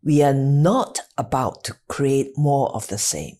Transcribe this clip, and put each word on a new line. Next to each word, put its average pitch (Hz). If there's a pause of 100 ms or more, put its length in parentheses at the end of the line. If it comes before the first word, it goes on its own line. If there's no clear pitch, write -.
We 147
are 143
not 143 (180)
about 127
to - (120)
create 135
more 143
of 110
the 107
same -